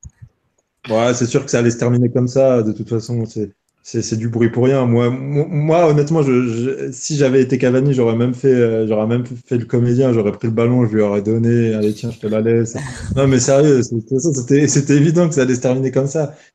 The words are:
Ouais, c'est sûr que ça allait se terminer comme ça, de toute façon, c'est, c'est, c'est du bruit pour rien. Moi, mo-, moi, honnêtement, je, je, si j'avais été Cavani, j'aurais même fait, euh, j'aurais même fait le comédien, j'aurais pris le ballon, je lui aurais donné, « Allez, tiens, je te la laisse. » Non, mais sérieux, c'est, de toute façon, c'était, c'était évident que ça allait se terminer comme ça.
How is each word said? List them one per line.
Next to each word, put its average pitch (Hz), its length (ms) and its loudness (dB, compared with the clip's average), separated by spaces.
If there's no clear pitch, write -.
Ouais, 117 240 2
c'est 120 120 -2
sûr 135 180 -2
que - 60 -12
ça 120 100 0
allait 120 100 4
se 117 80 -4
terminer 123 320 0
comme 123 160 0
ça, 127 380 2
de 107 80 -2
toute 107 160 -8
façon, 117 360 -4
c'est, 107 280 -8
c'est, 113 180 -6
c'est 113 140 -4
du 113 120 -4
bruit 117 220 0
pour 120 140 0
rien. 135 200 2
Moi, 120 260 2
mo-, 139 360 -4
moi, 165 420 0
honnêtement, 147 360 2
je, 127 240 0
je, 135 440 -6
si 147 240 -8
j'avais 135 240 2
été 127 160 0
Cavani, 131 380 2
j'aurais 117 220 0
même 123 180 0
fait, 131 180 -2
euh, 113 360 2
j'aurais 107 180 0
même 120 180 -2
fait 123 340 -6
le 117 60 -4
comédien, 120 480 0
j'aurais 104 200 0
pris 117 160 -6
le 113 40 -2
ballon, 120 320 2
je 107 120 -2
lui 107 60 2
aurais 101 200 0
donné, « 113 540 0
Allez, 104 180 0
tiens, 117 160 -10
je 113 80 -14
te - 80 -8
la 110 140 -2
laisse. » 117 360 0
Non, 135 120 4
mais 131 100 4
sérieux, 139 460 4
c'est, 123 100 -8
de 113 60 -2
toute - 80 -14
façon, 139 260 -2
c'était, 139 320 2
c'était 139 300 0
évident 165 320 4
que 151 80 -4
ça 135 60 2
allait 127 120 0
se 123 60 -6
terminer 131 320 -2
comme 139 160 0
ça. 151 260 -4